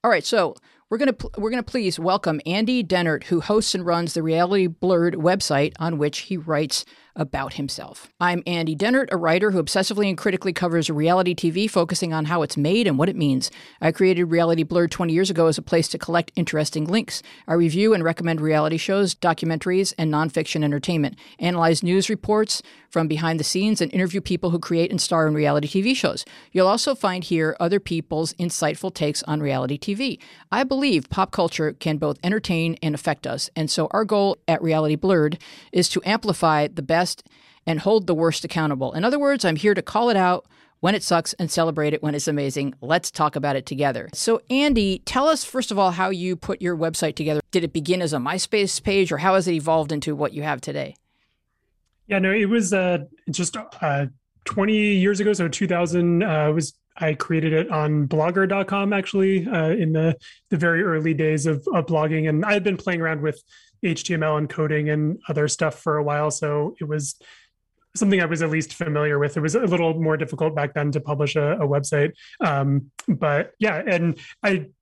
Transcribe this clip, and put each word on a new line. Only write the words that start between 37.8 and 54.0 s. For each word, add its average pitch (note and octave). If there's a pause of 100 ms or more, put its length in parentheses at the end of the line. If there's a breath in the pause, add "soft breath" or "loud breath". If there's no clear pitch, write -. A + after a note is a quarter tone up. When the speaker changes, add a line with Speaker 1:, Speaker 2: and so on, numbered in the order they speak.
Speaker 1:
the F3
worst D#3+
accountable. D3
In E3
other B3+
words, C#4
I'm E3
here G3+
to E3+
call A#3+
it G3
out F3+ (360 soft breath)
when F#3
it G3+
sucks E3
and E3+
celebrate D#3
it D3+
when D3+
it's D3
amazing. C#3
Let's E3
talk D3+
about C#3+
it C3
together. C#3
So, A3+ (120)
Andy, B3
tell C4+
us, D#4
first -
of G3
all, F#3
how F#3
you F3+
put -
your F3
website D#3+
together. D3+
Did F3
it D#3
begin F3
as D3+
a D3
MySpace F#3
page, G3
or D3
how F#3
has F#3
it F3
evolved D#3
into D3
what C#3+
you D3
have C#3+
today? C#3 (1120)
Speaker 2:
Yeah, G3
no, F#3+
it G#3
was, G#3
uh, F3+ (320)
just, F3
uh, C#3+ (400)